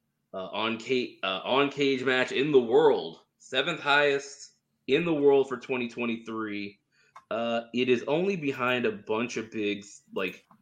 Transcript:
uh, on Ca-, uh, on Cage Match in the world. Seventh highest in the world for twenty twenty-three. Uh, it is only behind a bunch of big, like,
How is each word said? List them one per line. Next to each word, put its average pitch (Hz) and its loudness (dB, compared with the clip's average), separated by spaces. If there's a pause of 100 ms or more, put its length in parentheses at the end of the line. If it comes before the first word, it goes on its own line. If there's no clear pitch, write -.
(340)
uh, 95 -8
on 113 -4
Ca-, 127 -2
uh, 95 -2
on 135 2
Cage 139 0
Match 127 2
in 135 0
the 135 8
world. 113 4 (180)
Seventh 143 -4
highest 143 0 (360)
in 147 2
the 170 0
world 139 6
for 123 -4
twenty 123 -4
twenty-three. 110 -6 (520)
Uh, 117 -2 (120)
it 123 0
is 117 2
only 180 0
behind 127 -2
a 107 2
bunch 110 -4
of 113 -8
big, 104 -4 (300)
like, 95 -6 (160)